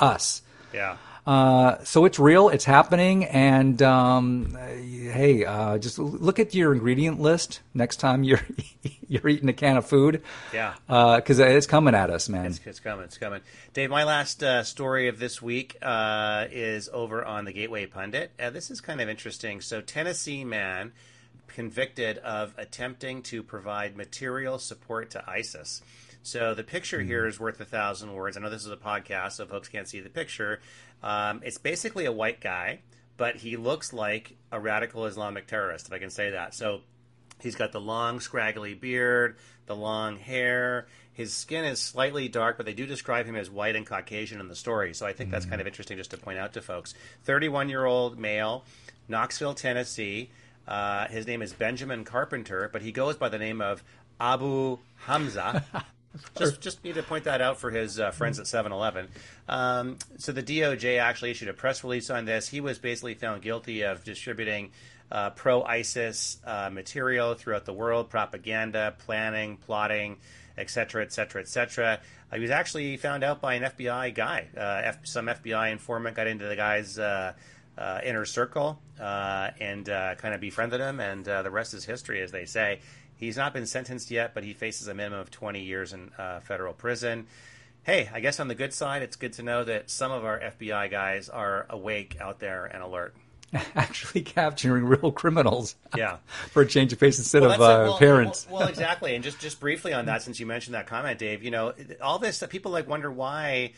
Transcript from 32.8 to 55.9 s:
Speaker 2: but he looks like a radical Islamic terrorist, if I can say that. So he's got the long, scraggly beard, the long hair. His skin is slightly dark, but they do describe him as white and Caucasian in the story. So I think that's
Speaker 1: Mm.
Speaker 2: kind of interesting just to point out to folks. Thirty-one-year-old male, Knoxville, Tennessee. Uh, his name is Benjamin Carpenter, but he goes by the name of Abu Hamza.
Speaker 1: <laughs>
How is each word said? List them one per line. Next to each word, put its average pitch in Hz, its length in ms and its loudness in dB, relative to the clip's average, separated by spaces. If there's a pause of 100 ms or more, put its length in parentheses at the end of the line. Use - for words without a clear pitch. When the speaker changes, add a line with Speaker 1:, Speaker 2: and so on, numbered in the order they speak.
Speaker 2:
but 120 200 -2
he 117 200 -10
looks 127 360 -4
like 107 420 -4 (160)
a 113 80 -8
radical 110 480 -2
Islamic 101 400 -8
terrorist, 95 400 -6
if 90 60 -18
I 95 60 -8
can 95 120 -12
say 101 200 -4
that. 90 240 -8
So 104 260 -6 (600)
he's 120 140 -8
got 107 160 -4
the 107 100 -10
long, 117 380 -4
scraggly 107 560 -6
beard, 123 600 0 (300)
the 104 100 -8
long 107 400 -4
hair. 123 680 -2 (260)
His 110 200 -10
skin 160 320 -6
is 135 160 -4
slightly 135 480 -2
dark, 117 280 0
but 107 100 -10
they 107 80 -8
do 123 120 -8
describe 120 400 -4
him 113 100 -10
as 98 140 -8
white 104 260 -2
and 110 100 -8
Caucasian 104 540 -10
in 92 80 -14
the 85 80 -16
story. 101 380 -4
So 104 120 -8
I 98 60 -6
think 92 180 -10
that's 95 160 -4
Speaker 1:
Mm. 92 40 -8
Speaker 2:
kind 104 100 -6
of 92 80 -8
interesting 98 280 -14
just 92 140 -14
to 92 80 -14
point 95 200 -12
out 98 160 -8
to - 60 -10
folks. 87 320 -10 (320)
Thirty-one-year-old 131 920 0
male, 107 460 -4 (420)
Knoxville, 131 480 -4
Tennessee. 120 760 -6 (360)
Uh, 101 400 -2
his 113 220 -8
name 117 140 -6
is 104 100 -10
Benjamin 123 520 -6
Carpenter, 107 680 -6
but 107 100 -8
he 110 80 -10
goes 131 260 -2
by 123 120 -2
the 107 100 -6
name 110 220 -6
of 101 240 -4 (340)
Abu 131 600 0 (280)
Hamza. 123 680 -2
Speaker 1:
<laughs> 170 120 -8 (540)